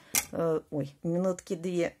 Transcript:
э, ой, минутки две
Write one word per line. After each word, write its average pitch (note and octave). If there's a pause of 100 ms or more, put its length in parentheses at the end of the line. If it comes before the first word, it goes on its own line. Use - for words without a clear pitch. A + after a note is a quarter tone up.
(300)
э, E3 (100)
ой, C#3+
минутки F3+
две E3+